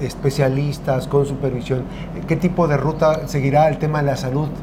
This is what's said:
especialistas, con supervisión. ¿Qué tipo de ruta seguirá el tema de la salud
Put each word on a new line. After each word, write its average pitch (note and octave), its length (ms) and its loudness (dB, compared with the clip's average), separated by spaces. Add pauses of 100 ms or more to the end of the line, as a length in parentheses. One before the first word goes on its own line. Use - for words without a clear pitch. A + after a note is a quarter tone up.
especialistas, C3+ 1080 0
con C#3+ 180 2
supervisión. C3 580 -2 (440)
¿Qué D#3+ 80 0
tipo F3 320 2
de D3 80 2
ruta D#3 540 2
seguirá C#3+ 400 4
el C#3+ 80 -2
tema D3+ 240 0
de C#3+ 60 2
la C3+ 100 0
salud C#3 320 -2 (140)